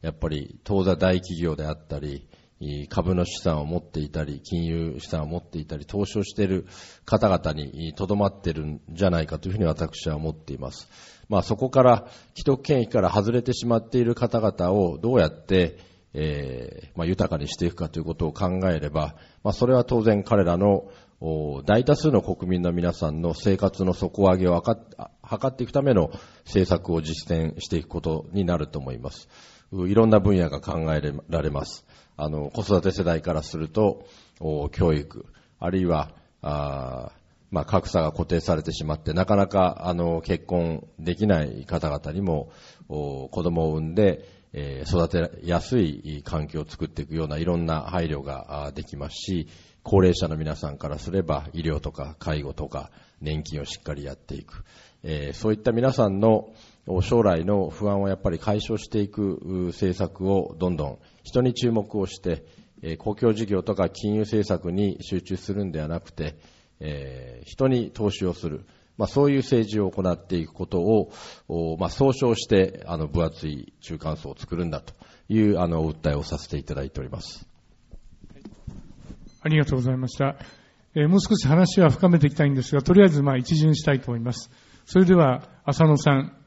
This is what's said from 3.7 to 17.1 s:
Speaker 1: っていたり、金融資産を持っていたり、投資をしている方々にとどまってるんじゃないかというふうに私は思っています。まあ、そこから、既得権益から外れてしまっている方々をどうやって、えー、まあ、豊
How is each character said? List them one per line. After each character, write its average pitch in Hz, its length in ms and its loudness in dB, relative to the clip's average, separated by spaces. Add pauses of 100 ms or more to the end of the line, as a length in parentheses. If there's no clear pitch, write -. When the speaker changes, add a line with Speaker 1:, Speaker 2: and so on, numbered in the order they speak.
Speaker 1:
っ 82 40 -6
て - 180 -8
い 73 80 -4
た 78 160 -4
り、 71 160 -10
金 85 240 -4
融 82 340 -4
資 - 100 -16
産 80 140 -4
を 76 40 -6
持 82 120 -6
っ - 40 -8
て - 160 -12
い 76 80 -8
た 78 100 -10
り、 73 80 -12
投 98 220 -4
資 104 140 -4
を 98 40 -2
し - 80 -12
て 104 120 0
い - 20 0
る 92 200 -2 (380)
方 110 240 2
々 85 240 2
に 76 420 -8
と 98 120 -4
ど 101 100 0
ま 101 120 2
っ - 120 -6
て 87 120 -2
る 76 120 -6
ん 76 240 -8
じ 82 160 -2
ゃ 92 60 6
な 82 100 2
い 78 60 -2
か 78 120 -8
と 92 100 -8
い - 20 -4
う - 20 -4
ふ 101 40 -4
う - 20 -4
に 95 60 2
私 80 440 -2
は 76 80 -2
思 80 140 -4
っ 78 40 -6
て 73 200 -12
い 65 40 -12
ま 65 120 -8
す。 - 180 -20 (400)
ま 101 100 2
あ、 85 40 2
そ 110 140 -2
こ 131 120 -2
か 131 140 4
ら、 120 260 6 (260)
既 - 100 -12
得 135 180 2
権 139 180 2
益 110 100 -2
か 110 120 2
ら 90 80 4
外 104 220 2
れ 120 100 2
て 127 100 -2
し 120 140 -4
ま 117 120 2
っ 113 100 -6
て 131 100 0
い 120 60 4
る 117 100 2
方 117 260 0
々 92 320 0
を 90 240 2
ど 110 180 -2
う 117 60 6
や 80 60 6
っ - 180 -6
て、 90 320 2 (380)
え 71 680 -6
ー、 - 100 -20
ま 85 100 -4
あ、 - 20 -2
豊 92 220 0